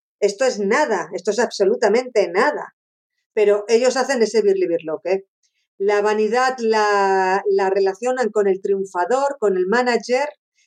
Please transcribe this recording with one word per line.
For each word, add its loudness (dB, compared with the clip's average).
esto -2
es -2
nada, -2
esto -6
es -2
absolutamente 0
nada. -2
Pero 2
ellos 2
hacen 0
ese 0
birlibirloque. -2
La 0
vanidad 0
la, 2
la 2
relacionan 0
con 0
el 0
triunfador, -2
con 0
el 0
manager, 0